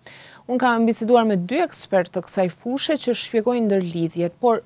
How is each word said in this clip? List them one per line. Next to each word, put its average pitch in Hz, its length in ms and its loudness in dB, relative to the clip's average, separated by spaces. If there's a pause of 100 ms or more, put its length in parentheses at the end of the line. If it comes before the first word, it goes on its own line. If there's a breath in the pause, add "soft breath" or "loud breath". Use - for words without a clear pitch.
(500 loud breath)
Unë 254 80 0
kam 233 280 2
biseduar 226 420 2
me 202 80 2
dy 185 260 -2
ekspert - 480 -2
të 180 140 -6
kësaj 185 260 0
fushë 269 480 -4
që 247 160 -2
shpjegojnë 233 540 -2
ndërlidhjet, 170 640 -2 (100)
por 233 240 2